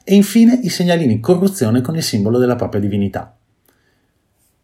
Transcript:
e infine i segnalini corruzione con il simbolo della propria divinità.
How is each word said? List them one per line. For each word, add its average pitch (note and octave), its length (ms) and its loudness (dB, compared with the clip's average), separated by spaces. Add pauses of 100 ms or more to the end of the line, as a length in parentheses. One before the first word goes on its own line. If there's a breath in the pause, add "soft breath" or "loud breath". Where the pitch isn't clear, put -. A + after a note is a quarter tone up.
e F#3+ 100 2
infine A3+ 480 4
i F#3 60 -4
segnalini E3 520 0
corruzione E3+ 600 0
con B2+ 160 -6
il E3 60 -4
simbolo A2 360 -2
della B2 160 0
propria A2 280 -4
divinità. G2+ 520 -6 (1300)